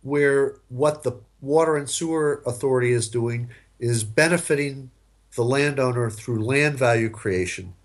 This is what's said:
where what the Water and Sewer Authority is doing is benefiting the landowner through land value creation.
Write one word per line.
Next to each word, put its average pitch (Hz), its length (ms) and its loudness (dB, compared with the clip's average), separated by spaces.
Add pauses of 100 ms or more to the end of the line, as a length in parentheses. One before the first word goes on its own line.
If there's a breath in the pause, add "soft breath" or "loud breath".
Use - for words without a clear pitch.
where 139 540 2 (120)
what 143 340 0
the 127 100 -2 (280)
Water 156 360 2
and 139 120 -4
Sewer 156 580 -2
Authority 123 460 0
is 117 160 0
doing 120 420 -4 (280 loud breath)
is 117 240 -2
benefiting 143 880 0 (460)
the 120 80 0
landowner 127 680 0
through 107 340 -4
land 143 320 2
value 117 340 2
creation. 92 640 -4 (100)